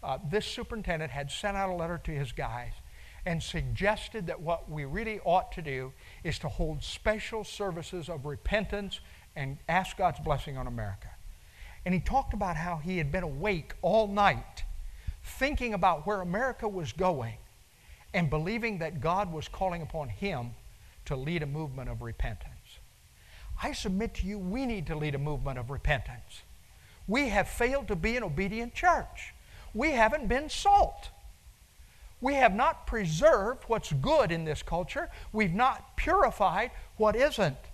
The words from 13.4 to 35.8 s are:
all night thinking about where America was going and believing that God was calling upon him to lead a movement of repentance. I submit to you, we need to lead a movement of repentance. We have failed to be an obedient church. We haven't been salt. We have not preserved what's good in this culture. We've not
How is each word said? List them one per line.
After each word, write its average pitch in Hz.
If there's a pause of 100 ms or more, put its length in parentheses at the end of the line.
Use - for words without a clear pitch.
all 208
night 202 (580)
thinking 262
about 175
where 202
America 226
was 175
going 139 (760)
and 170
believing 202
that 160
God 180
was 151
calling 175
upon 151
him 123 (540)
to 147
lead 151
a 147
movement 139
of 117
repentance. 117 (1120)
I 285
submit 214
to 185
you, 208
we 208
need 185
to 160
lead 151
a -
movement 139
of 123
repentance. 127 (640)
We 254
have 202
failed 254
to 208
be 208
an 247
obedient 202
church. - (400)
We 285
haven't 233
been 240
salt. - (1120)
We 277
have 247
not 277
preserved 220
what's -
good 214
in 165
this 151
culture. 185 (220)
We've 208
not 240